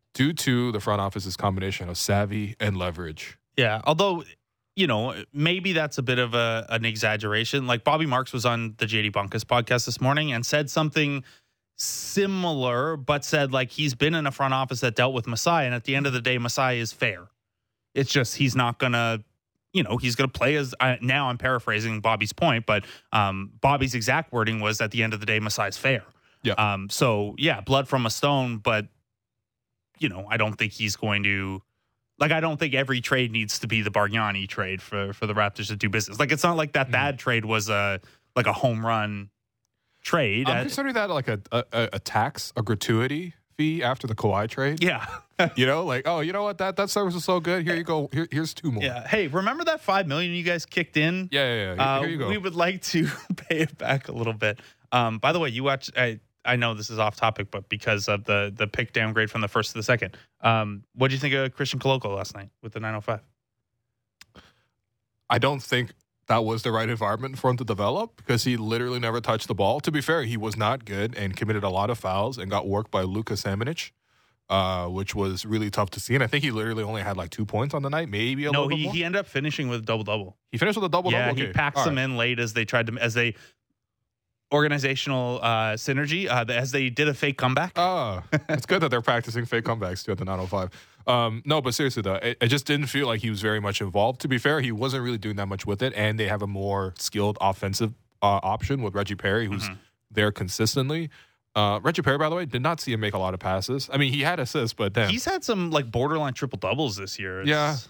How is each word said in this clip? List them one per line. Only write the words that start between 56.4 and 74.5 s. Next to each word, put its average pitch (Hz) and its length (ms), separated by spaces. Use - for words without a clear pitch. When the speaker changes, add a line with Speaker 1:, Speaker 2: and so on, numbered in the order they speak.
Speaker 2:
I 123 100
know 117 180
this 104 160
is 110 100
off 107 180
topic, 110 340
but 98 160
because 107 400
of 104 160
the, 101 320
the 110 100
pick 117 280
downgrade 110 360
from 113 120
the 101 80
first - 240
to - 40
the 110 60
second, 110 320
um, 110 540
what 131 160
do 135 60
you 135 40
think 135 160
of 135 180
Christian 135 260
Koloko 127 360
last 98 180
night 101 140
with 113 100
the 110 80
nine 110 160
oh 104 60
five? 110 180
Speaker 1:
I 113 80
don't 135 240
think 123 300
that 113 180
was 110 180
the 120 80
right 110 160
environment 117 500
for 131 120
him 123 80
to 123 80
develop 113 500
because - 300
he 123 100
literally 117 440
never 117 200
touched 113 300
the 113 60
ball. 104 260
To 165 100
be 151 80
fair, 156 240
he 117 140
was 104 180
not 110 300
good 104 320
and 95 180
committed 104 300
a 98 40
lot 98 200
of 117 100
fouls 104 380
and 98 120
got 98 200
worked 104 200
by 98 120
Luka 101 320
Samanic, 104 580
uh, 92 400